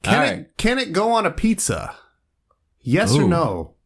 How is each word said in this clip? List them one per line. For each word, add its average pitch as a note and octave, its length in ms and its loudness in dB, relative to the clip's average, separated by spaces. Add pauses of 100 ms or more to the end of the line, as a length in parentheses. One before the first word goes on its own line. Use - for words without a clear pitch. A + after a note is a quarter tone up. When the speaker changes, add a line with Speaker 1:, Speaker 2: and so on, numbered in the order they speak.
Speaker 1:
Can G#2 160 2
Speaker 2:
All D3+ 60 2
Speaker 1:
it, A#2 60 0
Speaker 2:
right. F2 160 -8 (100)
Speaker 1:
can B3 220 0
it A3+ 140 -6
go G#3 200 0
on A3 140 2
a E3 40 0
pizza? - 640 -2 (840)
Yes C3 360 0
or D3 60 4
Speaker 2:
Ooh. - 60 2
Speaker 1:
no? B2 460 -2 (120)